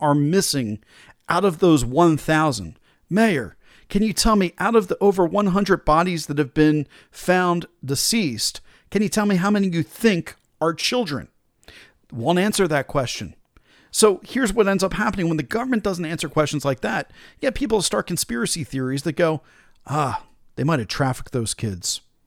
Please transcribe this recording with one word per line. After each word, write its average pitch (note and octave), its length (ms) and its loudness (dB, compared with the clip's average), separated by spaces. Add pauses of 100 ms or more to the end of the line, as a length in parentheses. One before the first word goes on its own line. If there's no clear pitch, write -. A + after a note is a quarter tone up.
are D3 140 2
missing D3 680 0 (460)
out F3 160 0
of F3 140 2
those D#3+ 260 6
one D#3 320 4
thousand? C#3+ 640 -2 (300)
Mayor, E3+ 480 0 (320)
can G3+ 140 0
you A3 100 0
tell A3 240 4
me F#3 220 2
out A3 180 2
of G3+ 100 4
the E3+ 140 -4
over F#3+ 260 4
one D#3 220 0
hundred F#3 360 0
bodies E3 420 0
that C#3+ 120 -6
have D3+ 160 -2
been D3+ 320 2 (240)
found F3+ 560 0 (180)
deceased, C#3 760 -2 (300)
can G#3 120 0
you G3+ 60 0
tell G#3 180 0
me G3+ 100 2
how G3 140 2
many G3 180 2
you E3 140 -2
think - 540 -2 (240)
are E3 120 2
children?" E3+ 560 -4 (840)
Won't D3 260 0
answer G3 300 2
that D3 180 0
question. A#2+ 480 -6 (580)
So G#3 320 4
here's A#3+ 280 -2
what G3+ 160 2
ends G3 160 2
up F#3 80 -2
happening G3 340 -2
when E3 100 0
the D3+ 60 -2
government A#3 400 -2
doesn't F3+ 220 -4
answer D#3+ 240 -6
questions D3+ 360 0
like C#3 180 -2
that. G#3 280 -4 (300)
Yeah, C#4 100 0
people A3 320 0
start - 240 -2
conspiracy F#3 560 -4
theories C3 400 -6
that E3 120 -4
go, D#3+ 280 0 (420)
"Ah, C3+ 400 -4 (300)
they B2+ 80 -6
might D#3 160 0
have G#2+ 80 -4
trafficked - 460 -4
those A#2+ 220 -4
kids." F#2+ 460 -6 (260)